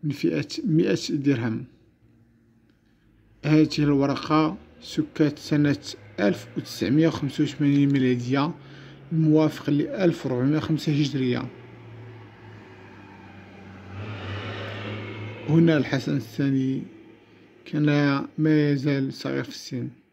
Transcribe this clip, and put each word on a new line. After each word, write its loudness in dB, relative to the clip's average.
من -2
فئة -2
مائة 2
درهم. -2
هذه 4
الورقة 2
سكت -2
سنة 0
ألف 0
وتسعمية 0
وخمسة -2
وثمانين 2
ميلادية، 2
الموافق 4
لألف 0
وربعمية 2
وخمسة -2
هجرية. 0
هنا 6
الحسن -2
الثاني -2
كان -2
ما 4
يزال 0
صغير -6
في -16
السن. -10